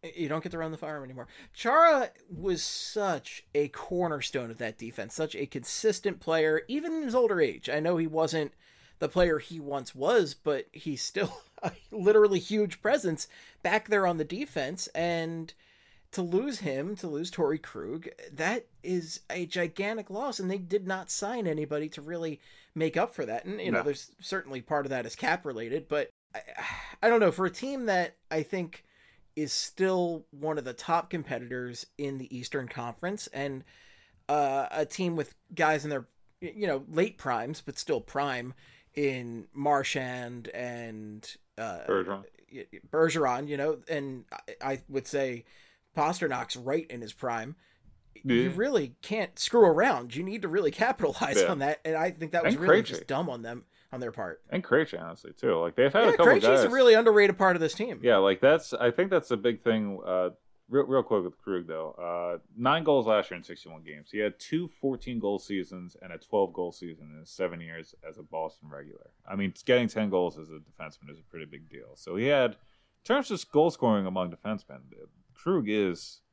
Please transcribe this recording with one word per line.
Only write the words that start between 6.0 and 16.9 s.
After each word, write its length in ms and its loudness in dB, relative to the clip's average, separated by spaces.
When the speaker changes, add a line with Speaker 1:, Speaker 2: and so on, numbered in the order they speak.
Speaker 2:
player, 480 2
even 280 -4
in 80 -4
his 120 -4
older 260 4
age. 280 0
I 100 0
know 200 2
he 100 0
wasn't 440 0
the 100 -2
player 300 4
he 220 -10
once 340 -6
was, 400 2
but 380 -2
he's 300 -6
still 380 -4
<laughs> 120 -18
a 80 -2
literally 480 6
huge 420 -2
presence 460 0
back 260 0
there 200 4
on 80 0
the 80 -2
defense. 640 -6
And 640 -4
to 100 -4
lose 380 0
him, 340 -4